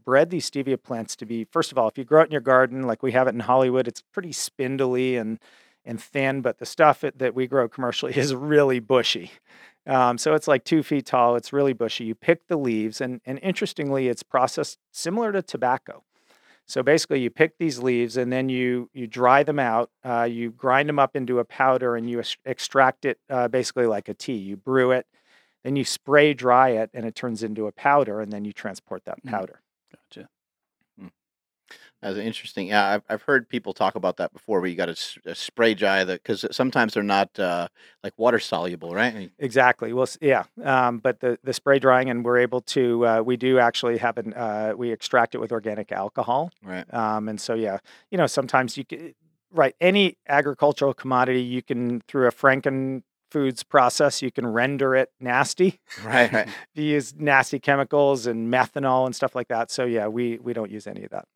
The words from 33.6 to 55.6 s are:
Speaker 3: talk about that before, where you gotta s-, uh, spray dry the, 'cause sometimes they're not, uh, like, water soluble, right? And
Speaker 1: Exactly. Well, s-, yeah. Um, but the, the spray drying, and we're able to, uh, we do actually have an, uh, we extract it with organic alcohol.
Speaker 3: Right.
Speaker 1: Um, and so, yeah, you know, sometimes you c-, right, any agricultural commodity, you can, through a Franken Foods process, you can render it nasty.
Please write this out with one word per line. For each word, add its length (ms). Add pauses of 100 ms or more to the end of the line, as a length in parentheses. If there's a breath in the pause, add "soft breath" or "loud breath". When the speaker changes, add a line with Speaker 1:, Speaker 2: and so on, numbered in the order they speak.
Speaker 3:
talk 200
about 220
that 160
before, 280
where 100
you 60
gotta 160
s-, 340
uh, 80
spray 400
dry 300
the, 140
'cause 320
sometimes 440
they're 80
not, 360
uh, 300 (340 soft breath)
like, 140
water 220
soluble, 560
right? 200
And 240
Speaker 1:
Exactly. 540
Well, 120
s-, 180
yeah. 220 (200)
Um, 340
but 220
the, 240
the 80
spray 260
drying, 300
and 160
we're 140
able 240
to, 440
uh, 160
we 140
do 220
actually 400
have 180
an, 160
uh, 440
we 160
extract 420
it 40
with 140
organic 400
alcohol. 580 (120)
Speaker 3:
Right. 320
Speaker 1:
Um, 340
and 120
so, 140
yeah, 240 (320 soft breath)
you 60
know, 100
sometimes 520
you 120
c-, 240 (380)
right, 280
any 360 (100)
agricultural 680
commodity, 480
you 200
can, 460
through 200
a 40
Franken 720 (280)
Foods 320
process, 600
you 100
can 140
render 500
it 140 (100)
nasty. 600 (220)